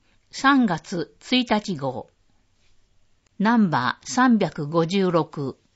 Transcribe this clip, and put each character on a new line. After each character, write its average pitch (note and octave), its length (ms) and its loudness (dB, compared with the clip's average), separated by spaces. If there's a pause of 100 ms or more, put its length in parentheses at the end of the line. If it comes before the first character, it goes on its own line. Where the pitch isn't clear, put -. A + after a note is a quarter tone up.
(300)
三 C4+ 360 2
月 E3+ 540 -6
一 B3 240 0
日 G#3+ 320 -2
号。 C3 340 -10 (1300)
ナ A3 180 2
ン G#3 140 4
バ B2+ 320 -2
ー - 80 -14
三 B3+ 280 4
百 E3 280 -2
五 E3 200 0
十 F#3 240 0
六。 D3+ 480 -4 (180)